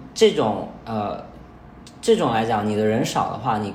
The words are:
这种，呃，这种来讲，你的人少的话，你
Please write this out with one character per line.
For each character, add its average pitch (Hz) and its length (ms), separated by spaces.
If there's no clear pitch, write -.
这 214 160
种， 110 380
呃， 107 380
这 226 160
种 139 140
来 113 120
讲， 107 240
你 104 80
的 107 80
人 110 220
少 - 240
的 - 80
话， 110 220
你 101 160